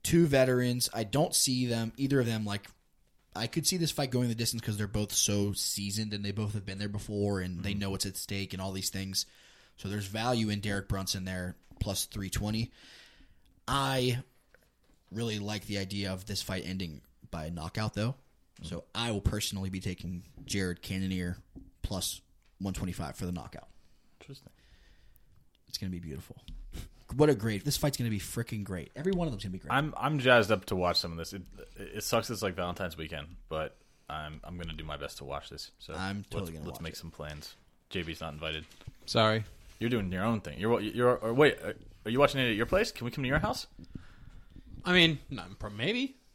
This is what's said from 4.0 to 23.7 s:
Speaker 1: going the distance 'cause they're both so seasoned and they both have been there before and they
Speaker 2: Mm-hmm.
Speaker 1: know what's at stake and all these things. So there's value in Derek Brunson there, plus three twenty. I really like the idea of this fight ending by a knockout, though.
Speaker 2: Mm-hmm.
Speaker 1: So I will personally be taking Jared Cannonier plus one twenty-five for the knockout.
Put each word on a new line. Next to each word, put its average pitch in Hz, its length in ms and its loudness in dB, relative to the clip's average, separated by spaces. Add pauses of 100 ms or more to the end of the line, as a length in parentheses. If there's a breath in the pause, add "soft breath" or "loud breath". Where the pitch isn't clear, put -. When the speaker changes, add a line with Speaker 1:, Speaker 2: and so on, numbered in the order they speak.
Speaker 1:
going 123 200 2
the 113 60 0
distance 113 260 0
'cause 107 160 -2
they're 104 100 -2
both 104 240 0
so 101 400 4
seasoned 101 640 -2
and 101 100 -4
they 101 80 -2
both 104 220 -2
have 101 120 -4
been 98 140 -8
there 104 80 -2
before 101 540 0
and 90 200 -4
they 101 100 -2
Speaker 2:
Mm-hmm. 101 80 0
Speaker 1:
know 98 100 0
what's 98 160 -2
at 95 100 -6
stake 98 380 -4
and 92 80 -6
all 95 100 -2
these 95 180 -2
things. 95 360 -2 (500 soft breath)
So - 140 -8
there's 104 180 -2
value 110 420 2
in 104 120 0
Derek 101 260 -2
Brunson 95 380 -2
there, 92 320 -4 (240)
plus 104 240 -2
three 98 240 -6
twenty. 107 420 -2 (960 soft breath)
I 131 520 2 (920)
really 107 280 -2
like 104 260 -4
the 101 120 -2
idea 98 340 -2
of 92 140 -6
this 101 160 -2
fight 95 240 -4
ending 90 360 -4 (300)
by 80 140 -6
a 82 60 -4
knockout, 87 420 -4
though. 110 220 0 (460)
Speaker 2:
Mm-hmm. - 40 -12
Speaker 1:
So 82 180 -6 (120)
I 117 160 -2
will 101 100 0
personally 98 480 0
be 92 100 -4
taking 90 440 -6 (220)
Jared 90 360 0
Cannonier 92 560 -2 (440)
plus - 400 -4 (380)
one 95 140 -2
twenty-five 87 420 -4
for 95 100 -6
the 87 60 -2
knockout. - 360 -8 (540)